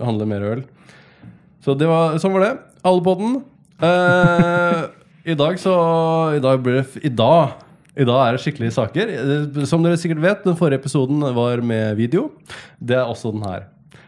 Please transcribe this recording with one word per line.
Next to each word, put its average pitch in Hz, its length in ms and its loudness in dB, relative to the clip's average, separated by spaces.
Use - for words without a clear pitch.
handle 107 320 -2
mer 101 160 -4
øl. 131 120 -10
Så 139 80 2
det 147 160 0
var, 165 320 2
sånn 190 160 0
var 190 140 2
det. 269 40 -6
Alle 180 240 2
på 185 80 2
den. 233 220 -2
Eh, 175 1000 2
i 143 80 0
dag 165 160 0
så, 185 220 0
i 131 80 -2
dag 131 160 2
blir 127 220 0
det - 20 -8
f-, - 160 -16
i 151 80 -2
dag, 123 540 2
i 139 80 2
dag 123 220 2
er 120 80 0
det 127 80 -6
skikkelige 117 320 -4
saker. 147 340 -2
Eh, 143 560 -4
som 165 160 0
dere 170 160 2
sikkert 165 240 -4
vet, 196 240 0
den 175 120 0
forrige 139 260 0
episoden 139 340 -2
var 120 320 0
med 110 320 -2
video. 139 300 0
Det 123 160 -4
er 127 160 0
også 113 240 -8
den 107 80 -6
her. 98 220 -10